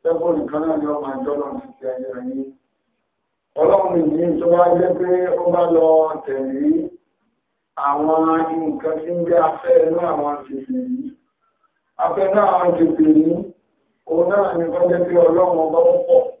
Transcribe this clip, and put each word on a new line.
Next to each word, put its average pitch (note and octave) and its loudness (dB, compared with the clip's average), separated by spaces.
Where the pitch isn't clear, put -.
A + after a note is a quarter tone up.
Tẹ́kọ̀ọ́ E3 0
nìkan D3 -4
náà D#3+ -2
ni D3 -4
ó D3 -4
máa C#3 -8
jẹ́ C3 -6
Ọlọ́run C#3+ -8
ti - -20
ayé B3+ -8
ayé. B3+ -10
Ọlọ́run F3 2
yìí E3 -2
tó E3+ -4
bá F3 4
jẹ́ F3+ 2
pé F3+ 0
ó F3 -2
bá F3 2
lọ D#3+ 4
tẹ̀lé C3+ -4
àwọn D#3 0
nǹkan D#3 -6
tí D#3+ -10
ń F3 -4
jẹ́ E3+ 2
afẹ́ D3+ 2
inú E3 2
àwọn D#3+ -4
àgbègbè B3+ -8
yìí. B3+ -8
Afẹ́ F#3+ -2
inú G3 2
àwọn F#3 2
àgbègbè E3 2
yìí, D#3 4
òun E3 0
náà F#3+ 0
ni E3+ -4
wọ́n F3 -2
jẹ́ F3 0
pé F3 -2
Ọlọ́run E3+ 4
ọba D#3+ 0
ó - 4
pọ̀. - 4